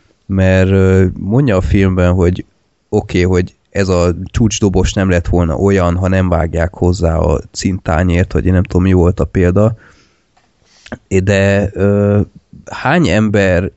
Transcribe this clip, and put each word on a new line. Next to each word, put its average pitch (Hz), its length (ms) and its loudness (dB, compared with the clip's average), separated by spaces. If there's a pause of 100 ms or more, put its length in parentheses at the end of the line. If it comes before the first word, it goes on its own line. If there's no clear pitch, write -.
(260)
mert, 95 440 2
ö, 95 340 4 (140)
mondja 110 380 0
a 92 40 2
filmben, 92 520 2
hogy 90 320 0 (440)
oké, 98 340 -2
hogy 90 320 0 (160)
ez 98 180 -4
a 87 260 0 (100)
csúcsdobos 92 680 -2
nem 95 180 0
lett 87 160 0
volna 87 300 0
olyan, 92 400 0
ha 92 120 -2
nem 92 200 0
vágják 82 460 -2
hozzá 90 420 0
a 80 240 0 (120)
cintányért, 92 800 -2
vagy - 140 -2
én 90 60 0
nem 90 100 2
tudom, 87 200 -2
mi 95 100 2
volt 90 280 2
a 76 40 -2
példa. 98 520 0 (1300)
De, 98 640 0
ö, 101 480 0 (500)
hány 147 380 0
ember 98 680 0